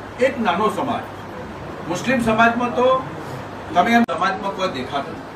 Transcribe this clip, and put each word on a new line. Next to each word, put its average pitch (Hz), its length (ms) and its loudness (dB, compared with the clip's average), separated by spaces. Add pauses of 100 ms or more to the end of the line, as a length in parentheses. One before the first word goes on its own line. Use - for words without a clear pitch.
(260)
એક 269 120 2
નાનો 180 320 2
સમાજ, 131 340 -4 (840)
મુસ્લિમ 202 360 0
સમાજમાં 233 480 4
તો 247 160 4 (840)
તમે 190 180 6
એમ 233 180 8
સમાજમાં 185 460 -2
કોઈ 185 180 -2
દેખાતું 127 420 -6
નથી. - 200 -12